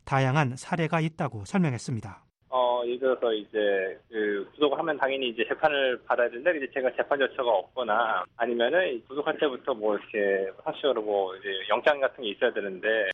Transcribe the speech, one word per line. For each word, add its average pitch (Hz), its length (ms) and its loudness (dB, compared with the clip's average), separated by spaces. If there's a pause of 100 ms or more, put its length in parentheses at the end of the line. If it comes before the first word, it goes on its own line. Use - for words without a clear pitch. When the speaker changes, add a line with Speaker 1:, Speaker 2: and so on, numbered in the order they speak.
Speaker 1:
다양한 135 500 2
사례가 165 460 -2
있다고 147 440 -4
설명했습니다. 127 800 -2 (240)
Speaker 2:
어, 123 360 2
예를 123 140 -2
들어서 127 340 2
이제 101 640 0 (120)
그 104 440 -2
구속을 143 260 2
하면 160 180 0
당연히 135 320 0
이제 113 180 -2
재판을 135 560 0
받아야 120 260 2
되는데 147 280 -2
이제 135 160 -6
제가 127 240 0
재판 139 200 0
절차가 127 320 0
없거나 107 760 0 (100)
아니면은 120 720 0
구속할 147 320 -4
때부터 135 340 -2
뭐 107 220 0
이렇게 98 560 0 (120)
상식적으로 135 380 -2
뭐 98 360 0
이제 98 100 -10 (220)
영장 131 320 2
같은 131 220 -2
게 139 80 -4
있어야 127 220 0
되는데 101 340 -4 (260)